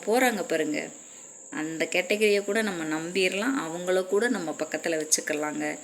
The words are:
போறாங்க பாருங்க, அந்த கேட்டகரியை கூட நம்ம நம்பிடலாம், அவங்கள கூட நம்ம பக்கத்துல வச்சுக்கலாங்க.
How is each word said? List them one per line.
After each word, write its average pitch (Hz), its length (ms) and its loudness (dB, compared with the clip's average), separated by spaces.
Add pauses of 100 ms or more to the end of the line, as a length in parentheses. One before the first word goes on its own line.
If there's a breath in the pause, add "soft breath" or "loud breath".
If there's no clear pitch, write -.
போறாங்க 220 400 4
பாருங்க, 156 360 0 (720 loud breath)
அந்த 156 320 -4
கேட்டகரியை 202 580 2
கூட 202 200 0
நம்ம 190 220 -2
நம்பிடலாம், 185 760 0
அவங்கள 175 460 0
கூட 202 220 4
நம்ம 185 240 -2
பக்கத்துல 156 460 -2
வச்சுக்கலாங்க. 151 680 -2 (200)